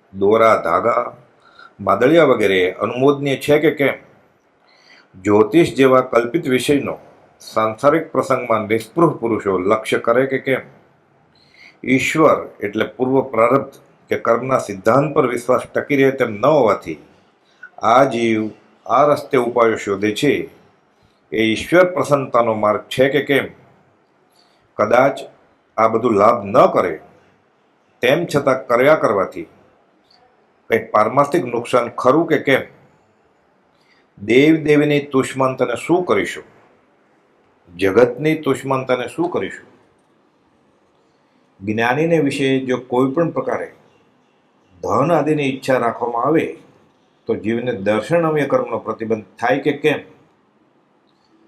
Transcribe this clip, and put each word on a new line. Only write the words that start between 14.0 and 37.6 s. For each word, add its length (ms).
કે 80
કર્મના 400
સિદ્ધાંત 560
પર 120
વિશ્વાસ 380
ટકી 220
રહે 140
તેમ 240
ન 120
હોવાથી 500
આ 220
જીવ 400
આ 200
રસ્તે 320
ઉપાયો 380
શોધે 380
છે. 180
એ 100
ઈશ્વર 420
પ્રસન્નતાનો 720
માર્ગ 340
છે 200
કે 140
કેમ? 240
કદાચ 440
આ 120
બધું 260
લાભ 300
ન 120
કરે, 280
તેમ 240
છતાં 400
કર્યા 280
કરવાથી 520
કંઈ 220
પારમાર્થિક 520
નુકસાન 440
ખરું 380
કે 120
કેમ? 260
દેવ 380
દેવીની 560
તુષ્મંતને 640
શું 280
કરીશું? 440